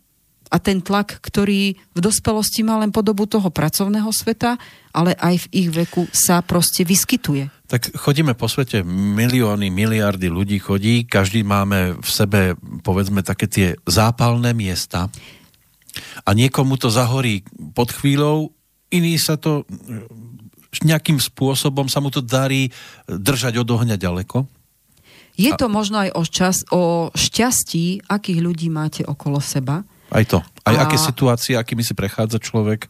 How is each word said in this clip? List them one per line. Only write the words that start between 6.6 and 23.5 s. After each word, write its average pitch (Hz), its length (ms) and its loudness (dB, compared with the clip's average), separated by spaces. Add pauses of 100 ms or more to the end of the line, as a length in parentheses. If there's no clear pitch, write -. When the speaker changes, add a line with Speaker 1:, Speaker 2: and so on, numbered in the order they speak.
Speaker 1:
vyskytuje. 147 640 0 (160)
Speaker 2:
Tak - 320 -4
chodíme 147 400 2
po 117 80 -2
svete, 107 400 -2
milióny, 104 880 0
miliardy 101 560 0
ľudí 98 320 -2
chodí, 110 400 2
každý 104 400 2
máme 98 560 0
v - 100 -10
sebe, 104 320 2 (460)
povedzme, 98 400 0
také 95 240 -2
tie 95 180 2 (220)
zápalné 120 640 2
miesta 92 560 -2 (1120)
a 98 80 0
niekomu 131 480 2
to 113 160 0
zahorí 120 480 0 (320)
pod 120 160 0
chvíľou, 147 640 0 (400)
iný 170 240 2
sa - 160 0
to, 147 320 -2 (1200)
nejakým 156 320 2
spôsobom 135 720 0
sa - 80 0
mu 143 160 -2
to 143 80 -2
darí 131 480 0 (400)
držať 113 480 -2